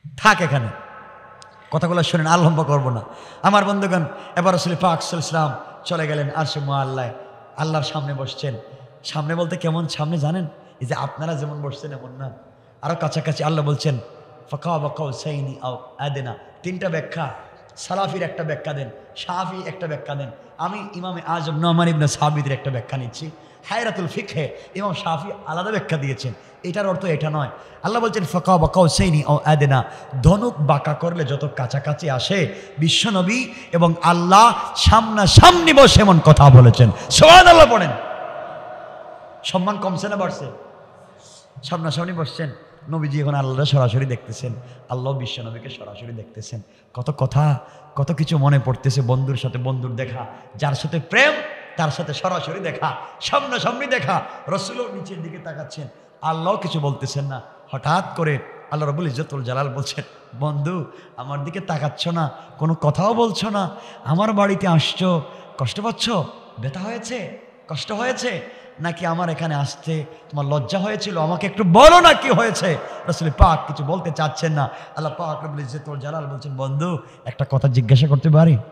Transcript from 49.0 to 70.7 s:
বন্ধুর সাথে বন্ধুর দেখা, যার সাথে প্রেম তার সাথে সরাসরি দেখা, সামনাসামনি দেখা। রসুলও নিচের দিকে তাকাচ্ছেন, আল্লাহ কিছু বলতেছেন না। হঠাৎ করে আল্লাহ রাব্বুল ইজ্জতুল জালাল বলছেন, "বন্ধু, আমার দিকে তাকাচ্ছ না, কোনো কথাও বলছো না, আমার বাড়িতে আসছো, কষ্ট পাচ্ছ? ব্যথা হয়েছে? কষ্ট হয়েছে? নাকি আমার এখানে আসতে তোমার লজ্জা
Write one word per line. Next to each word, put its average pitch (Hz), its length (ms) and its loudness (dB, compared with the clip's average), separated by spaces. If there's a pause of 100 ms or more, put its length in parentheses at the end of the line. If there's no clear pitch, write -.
বন্ধুর 131 360 0
সাথে 123 220 -6
বন্ধুর 127 380 -6
দেখা, 127 300 -8 (300)
যার 143 180 -2
সাথে 156 260 -4
প্রেম 269 320 2 (440)
তার 156 140 -2
সাথে 147 240 -8
সরাসরি 180 460 -6
দেখা, 156 360 -6 (240)
সামনাসামনি 262 640 -4
দেখা। 185 340 -2 (280)
রসুলও 240 440 -6
নিচের 185 300 -14
দিকে 165 160 -14
তাকাচ্ছেন, 151 500 -14 (340)
আল্লাহ 160 340 -2
কিছু 156 240 -6
বলতেছেন 139 440 -4
না। 135 160 -10 (300)
হঠাৎ 151 460 -4
করে 156 220 -2 (320)
আল্লাহ 151 160 -4
রাব্বুল 156 200 -4
ইজ্জতুল 139 380 -8
জালাল 131 240 -4
বলছেন, 127 360 -8 (360)
"বন্ধু, 151 440 -4 (320)
আমার 139 280 -8
দিকে 175 160 -8
তাকাচ্ছ 151 480 -6
না, 165 220 -2 (280)
কোনো 160 160 0
কথাও 170 400 0
বলছো 220 360 0
না, 196 200 -2 (340)
আমার 196 280 0
বাড়িতে 196 360 2
আসছো, 165 540 2 (360)
কষ্ট 131 220 -4
পাচ্ছ? 226 300 -4 (480)
ব্যথা 139 220 -8
হয়েছে? 214 580 -10 (300)
কষ্ট 151 240 -8
হয়েছে? 240 640 -6 (220)
নাকি 170 260 -6
আমার 170 220 -2
এখানে 156 260 -4
আসতে 147 500 -4 (260)
তোমার 143 160 -4
লজ্জা 147 320 -2